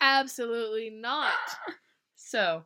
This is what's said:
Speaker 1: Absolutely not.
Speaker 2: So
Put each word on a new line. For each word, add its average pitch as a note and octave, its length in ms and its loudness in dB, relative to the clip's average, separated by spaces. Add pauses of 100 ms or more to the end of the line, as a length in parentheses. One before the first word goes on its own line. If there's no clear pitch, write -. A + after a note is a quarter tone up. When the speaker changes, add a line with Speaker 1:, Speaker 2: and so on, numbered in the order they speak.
Speaker 1:
Absolutely A#3 880 2
not. A#3+ 440 -2 (800)
Speaker 2:
So E3+ 500 -2